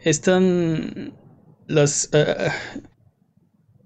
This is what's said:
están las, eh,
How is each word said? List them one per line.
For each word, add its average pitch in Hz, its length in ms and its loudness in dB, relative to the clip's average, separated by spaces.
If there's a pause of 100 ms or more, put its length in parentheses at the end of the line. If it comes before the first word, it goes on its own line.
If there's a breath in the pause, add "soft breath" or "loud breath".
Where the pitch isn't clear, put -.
están 175 1120 0 (540)
las, 151 460 0
eh, - 360 2 (1400 loud breath)